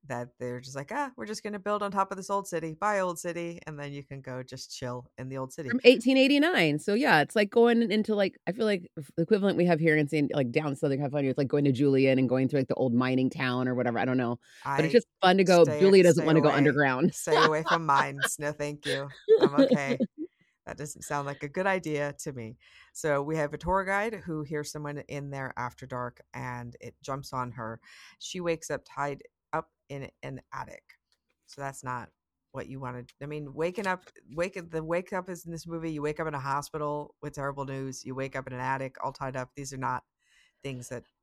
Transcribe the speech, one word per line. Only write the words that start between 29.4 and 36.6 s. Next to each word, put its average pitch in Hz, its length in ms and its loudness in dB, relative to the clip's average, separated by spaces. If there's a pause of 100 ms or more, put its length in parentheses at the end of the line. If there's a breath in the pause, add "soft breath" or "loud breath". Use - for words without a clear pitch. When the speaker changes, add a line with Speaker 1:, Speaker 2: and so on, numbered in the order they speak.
Speaker 1:
up 156 180 -6 (180)
in 139 220 -10 (120)
an 135 180 -12 (120)
attic. - 320 -14 (600)
So - 160 -20
that's 135 220 -10
not 123 260 -8 (420)
what 131 160 -10
you 135 120 -12
wanted. 123 300 -10 (120)
I 143 40 -12
mean, 147 280 -10
waking 180 320 -4
up, 185 200 -4 (280)
wake, 180 240 -4 (120)
the 160 140 -4
wake 170 280 -2
up 185 180 -6
is 170 160 -12
in 165 60 -10
this 165 140 -12
movie, 165 260 -6
you 147 100 -6
wake 151 180 -4
up 160 80 -2
in 151 60 -6
a 139 60 -6
hospital 147 800 -4